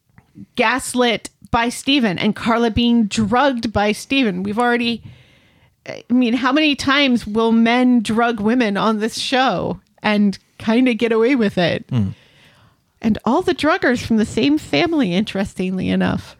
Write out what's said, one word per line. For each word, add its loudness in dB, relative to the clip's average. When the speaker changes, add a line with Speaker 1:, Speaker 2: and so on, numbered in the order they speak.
Speaker 1:
gaslit -2
by 0
Stephen 0
and 0
Carla 0
being 2
drugged 0
by 0
Stephen. -2
We've -4
already, -2
I -14
mean, 2
how 0
many 2
times 0
will 0
men 4
drug 0
women 0
on 0
this -4
show -2
and 2
kinda 2
get -2
away 2
with 0
it? -2
Speaker 2:
Mm. -2
Speaker 1:
And 0
all 0
the 0
druggers 0
from 0
the 2
same 0
family, 0
interestingly -4
enough. -2